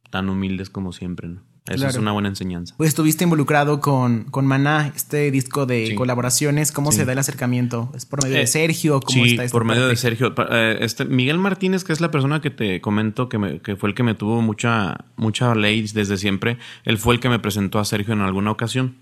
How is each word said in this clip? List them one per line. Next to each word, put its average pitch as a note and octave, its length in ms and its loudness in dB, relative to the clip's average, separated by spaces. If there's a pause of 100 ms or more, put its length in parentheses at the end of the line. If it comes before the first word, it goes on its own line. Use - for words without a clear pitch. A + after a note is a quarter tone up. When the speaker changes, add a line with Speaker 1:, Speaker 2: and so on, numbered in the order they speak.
(100)
Speaker 1:
tan F#2+ 180 -2
humildes F#2+ 420 -4
como F#2+ 220 -8
siempre, F2 360 -10
¿no? F2 140 -12 (240)
Eso C3+ 200 -2
es C3+ 60 0
Speaker 2:
Claro. G2+ 100 -4
Speaker 1:
una G#2+ 100 0
buena G2+ 160 0
enseñanza. F#2 480 -6
Speaker 2:
Pues D#3 120 0
estuviste D#3 360 2
involucrado D3 560 2
con, B2 440 2
con C3+ 220 0
Maná, C#3+ 480 2
este D3 360 -2
disco C3+ 340 0
de A#2+ 220 0
Speaker 1:
Sí. A2 80 -2
Speaker 2:
colaboraciones. B2+ 800 0
¿Cómo D3 200 0
Speaker 1:
Sí. G#2+ 60 4
Speaker 2:
se D3+ 80 2
da B2+ 60 -2
el C3 60 -2
acercamiento? B2 760 -2
¿Es B2+ 80 -12
por C#3 180 -4
medio C3+ 140 0
Speaker 1:
Eh, C#3+ 40 4
Speaker 2:
de C3 60 2
Sergio? D#3 540 2
¿Cómo C3 240 2
Speaker 1:
sí, A#2+ 60 6
Speaker 2:
está A#2+ 140 2
esta A#2+ 100 -2
Speaker 1:
por A#2 100 2
medio A2+ 200 2
de C3 100 4
Speaker 2:
parte? A#2+ 80 -2
Speaker 1:
Sergio. A#2 320 0
Pa-, - 160 0
eh, A2+ 320 2
este, C3+ 240 -4
Miguel C3+ 320 2
Martínez, F#3+ 440 0
que E3 120 -2
es D#3 80 -2
la E3 80 0
persona D3 320 0
que - 80 -2
te F#2+ 320 -2
comento, G#2+ 480 0
que A2+ 80 -2
me, F#2 240 -2
que G2+ 140 -4
fue G#2 120 -2
el G2+ 60 -2
que B2+ 80 -2
me A#2 120 2
tuvo A2+ 280 0
mucha, A2 640 0 (100)
mucha A2+ 380 0
ley G#2+ 260 2 (140)
desde G2+ 240 0
siempre, G2+ 400 0 (260)
él A#2 140 0
fue A#2 160 2
el A#2+ 60 0
que B2+ 100 2
me A#2+ 80 4
presentó G2+ 400 0
a G#2 80 0
Sergio G#2 260 -2
en G#2+ 80 0
alguna G2 300 0
ocasión. B2 520 -2